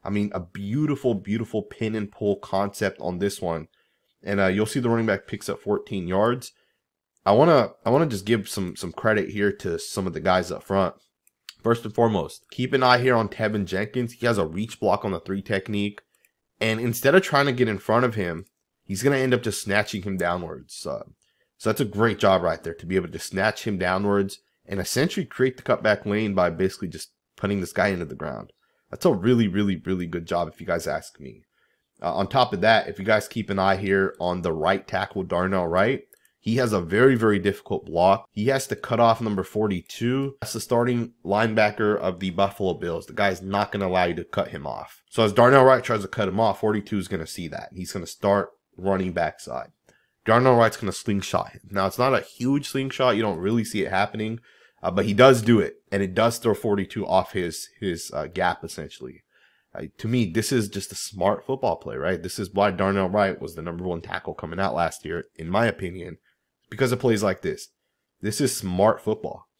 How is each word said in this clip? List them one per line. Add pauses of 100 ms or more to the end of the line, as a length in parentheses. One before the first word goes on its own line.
I
mean,
a
beautiful,
beautiful
pin
and
pull
concept
on
this
one. (560)
And,
uh,
you'll
see
the
running
back
picks
up
fourteen
yards. (720)
I
wanna, (120)
I
wanna
just
give
some,
some
credit
here
to
some
of
the
guys
up
front. (680)
First
and
foremost,
keep
an
eye
here
on
Tevin
Jenkins.
He
has
a
reach
block
on
the
three
technique. (580)
And
instead
of
trying
to
get
in
front
of
him, (380)
he's
gonna
end
up
just
snatching
him
downwards.
Uh, (540)
so
that's
a
great
job
right
there
to
be
able
to
snatch
him
downwards (260)
and
essentially
create
the
cutback
lane
by
basically
just (240)
putting
this
guy
into
the
ground. (380)
That's
a
really,
really,
really
good
job
if
you
guys
ask
me. (580)
Uh,
on
top
of
that,
if
you
guys
keep
an
eye
here
on
the
right
tackle,
Darnell
Wright, (380)
he
has
a
very,
very
difficult
block.
He
has
to
cut
off
number
forty-two.
That's
the
starting (120)
linebacker
of
the
Buffalo
Bills.
The
guy's
not
gonna
allow
you
to
cut
him
off.
So
as
Darnell
Wright
tries
to
cut
him
off,
forty-two
is
gonna
see
that.
He's
gonna
start (260)
running
backside. (540)
Darnell
Wright's
gonna
slingshot
him. (100)
Now,
it's
not
a
huge
slingshot.
You
don't
really
see
it
happening, (420)
uh,
but
he
does
do
it, (160)
and
it
does
throw
forty-two
off
his, (100)
his,
uh,
gap,
essentially. (500)
Uh, (160)
to
me,
this
is
just
a
smart
football
play,
right?
This
is
why
Darnell
Wright
was
the
number
one
tackle
coming
out
last
year, (100)
in
my
opinion, (520)
because
of
plays
like
this. (520)
This
is
smart
football. (120)